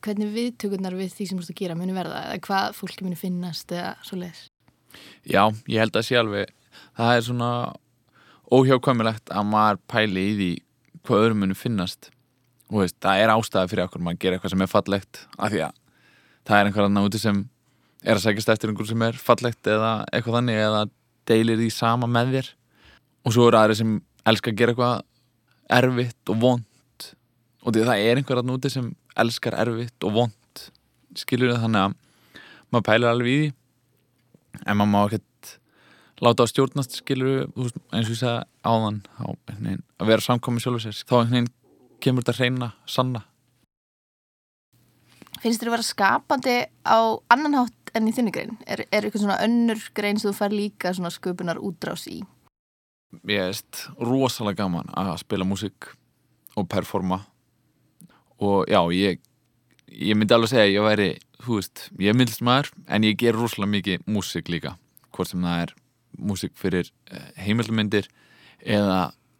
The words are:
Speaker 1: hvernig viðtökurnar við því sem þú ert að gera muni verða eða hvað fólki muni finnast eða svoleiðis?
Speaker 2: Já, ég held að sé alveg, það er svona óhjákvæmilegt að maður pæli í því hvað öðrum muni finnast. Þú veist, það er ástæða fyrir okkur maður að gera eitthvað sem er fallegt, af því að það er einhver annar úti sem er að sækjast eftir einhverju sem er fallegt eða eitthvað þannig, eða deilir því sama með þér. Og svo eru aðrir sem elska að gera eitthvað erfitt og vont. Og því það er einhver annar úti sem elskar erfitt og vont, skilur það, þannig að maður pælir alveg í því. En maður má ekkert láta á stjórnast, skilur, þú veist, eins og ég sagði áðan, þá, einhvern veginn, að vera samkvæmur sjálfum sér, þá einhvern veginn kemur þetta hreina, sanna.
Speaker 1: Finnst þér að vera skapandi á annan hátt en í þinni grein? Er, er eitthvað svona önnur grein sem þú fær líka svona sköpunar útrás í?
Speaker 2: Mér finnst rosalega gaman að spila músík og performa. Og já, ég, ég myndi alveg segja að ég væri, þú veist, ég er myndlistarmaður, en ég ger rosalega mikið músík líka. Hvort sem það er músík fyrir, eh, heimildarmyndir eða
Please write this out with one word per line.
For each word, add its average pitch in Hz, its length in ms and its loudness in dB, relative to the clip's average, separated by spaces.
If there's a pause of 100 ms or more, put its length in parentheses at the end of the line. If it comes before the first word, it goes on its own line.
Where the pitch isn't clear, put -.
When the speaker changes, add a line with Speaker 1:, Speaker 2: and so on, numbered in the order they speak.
Speaker 1:
hvernig 208 300 -4
viðtökurnar 202 640 -4
við 185 160 -8
því 202 120 -8
sem 185 100 -6
þú 180 60 -6
ert 170 100 -12
að - 100 -10
gera 165 140 -4
muni 185 180 -4
verða 175 320 -6
eða 190 180 -6
hvað 202 320 -2
fólki - 280 -12
muni 175 120 -6
finnast 180 560 -8
eða 180 220 -8 (100)
svoleiðis? 180 380 -12 (800)
Speaker 2:
Já, 101 240 4 (160)
ég 110 160 -2
held 113 160 0
að 113 80 -2
sé 123 140 2
alveg, 104 320 -2 (480)
það 117 160 4
er 117 100 0
svona 120 260 -4 (1000)
óhjákvæmilegt 123 840 4
að 104 160 0
maður 107 400 4
pæli 101 380 0
í 107 100 -2
því 92 140 0 (560)
hvað 107 180 4
öðrum 110 160 2
muni 95 160 -2
finnast. 101 540 -6 (600)
Þú 104 80 0
veist, 92 240 0
það 98 160 4
er 110 140 6
ástæða 98 340 0
fyrir 92 160 -2
okkur - 220 -8
maður 85 100 -4
að - 80 -12
gera 92 140 0
eitthvað 95 160 -6
sem 95 100 2
er 95 80 -2
fallegt, 98 480 -2 (160)
af 101 160 -4
því 101 140 -2
að - 140 -12 (680)
það 107 100 4
er 101 120 4
einhver 101 180 2
annar 101 220 2
úti 104 100 -4
sem 101 220 0 (600)
er 110 140 2
að 92 80 -2
sækjast 107 300 2
eftir 110 180 -2
einhverju 107 220 -6
sem 113 100 0
er 117 160 -2
fallegt - 480 0
eða 107 220 2 (180)
eitthvað 117 300 -2
þannig, 120 220 0 (100)
eða 107 160 0 (420)
deilir 113 320 2
því 113 160 0
sama 117 320 0
með 120 300 2
þér. 131 140 -6 (760)
Og 113 80 0
svo 120 140 8
eru 117 100 6
aðrir 107 220 4
sem 110 100 0 (400)
elska 113 220 0
að 101 80 -2
gera 117 100 4
eitthvað 120 320 -2 (800)
erfitt 123 500 0
og 110 140 0
vont. - 640 -2 (500)
Og 113 160 -2
því 110 160 4
það 104 160 2
er 123 140 4
einhver 127 200 -2
annar 127 200 -4
úti 139 100 -2
sem 123 180 -6 (300)
elskar 117 460 0
erfitt 117 420 -6
og 104 140 0
vont, - 440 -6 (540)
skilur 123 320 0
það, 117 160 -2
þannig 107 220 2
að - 520 -18 (300)
maður 117 160 2
pælir 117 240 6
alveg 120 220 0
í 143 80 2
því. 151 120 -2 (1120)
En 104 160 0
maður 104 160 2
má 101 80 4
ekkert - 520 -6 (680)
láta 117 240 6
á - 0 -
stjórnast, 135 560 -2
skilur, 135 480 -2
þú 123 160 -6
veist, - 240 -12
eins 113 160 -2
og 117 80 -2
ég 117 80 -6
sagði 117 200 -2 (200)
áðan, 107 440 0 (100)
þá, - 100 -8
einhvern 104 460 -8
veginn, - 160 -10 (100)
að 107 140 2
vera 107 160 2
samkvæmur 120 340 -2
sjálfum 120 220 -4
sér, 107 180 -12
þá - 140 0
einhvern 117 240 2
veginn 120 160 -6 (440)
kemur 127 240 0
þetta 120 140 -2
hreina, 123 320 -2 (180)
sanna. 127 340 -2 (2250)
Speaker 1:
Finnst 233 200 -2
þér 233 100 -4
að 233 60 -2
vera 233 100 -4
skapandi 240 680 0 (300)
á 226 140 6 (340)
annan 294 240 2
hátt - 400 -2
en 220 120 2
í 233 40 -2
þinni 233 200 0
grein? - 200 -8 (160)
Er, - 240 -6
er 214 120 2
eitthvað 208 200 -2
svona 196 160 0
önnur 233 400 2 (160)
grein 208 240 0
sem 208 80 -2
þú 196 80 -4
fær 208 160 -2
líka 202 400 -4
svona 180 200 -6
sköpunar 180 480 -6
útrás 175 480 -8
í? - 120 -12 (1040)
Speaker 2:
Mér 98 240 -2
finnst - 380 -12 (120)
rosalega 120 640 -2
gaman 87 320 -4
að 90 280 -4
spila 95 240 -4
músík 98 420 -6 (720)
og 92 120 -4
performa. 92 520 -4 (1160)
Og 101 280 0
já, 101 100 4 (160)
ég, 92 260 0 (680)
ég 104 280 -2
myndi 110 180 4
alveg 117 180 4
segja 110 140 6
að 98 80 4
ég 104 100 2
væri, 104 240 4 (320)
þú 117 160 -2
veist, - 300 -8 (100)
ég 101 160 4
er 120 40 4
myndlistarmaður, 123 540 0 (160)
en 107 220 0
ég 104 100 0
ger 117 180 2
rosalega 107 380 -2
mikið 95 340 -2
músík 95 440 -4
líka. 78 220 -8 (360)
Hvort - 220 -6
sem 90 120 -4
það 87 200 -2
er - 80 -14 (480)
músík 98 380 -6
fyrir, 90 320 -2 (180)
eh, - 220 -18 (160)
heimildarmyndir 107 600 0 (540)
eða 98 480 0 (300)